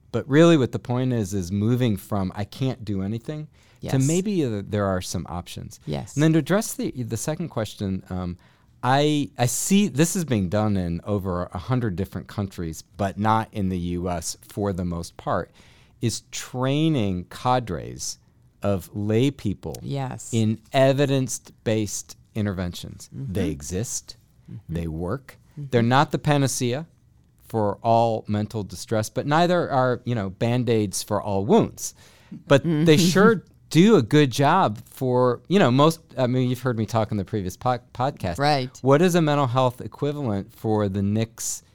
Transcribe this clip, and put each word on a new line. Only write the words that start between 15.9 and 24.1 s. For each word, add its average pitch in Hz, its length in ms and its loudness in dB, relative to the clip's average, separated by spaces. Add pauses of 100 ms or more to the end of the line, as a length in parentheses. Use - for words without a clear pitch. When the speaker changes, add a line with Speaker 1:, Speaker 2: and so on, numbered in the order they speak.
Speaker 1:
is 113 280 -4
training 127 1040 -2
cadres 87 880 -4 (420)
of 101 320 -2
lay 110 380 2
people - 500 -6
Speaker 2:
Yes. 127 500 -8
Speaker 1:
in 110 280 2 (680)
evidence-based - 880 -4 (180)
interventions. 95 800 -6
Speaker 2:
Mm-hmm. 127 180 -8
Speaker 1:
They 95 160 -2
exist. 80 680 -8 (340)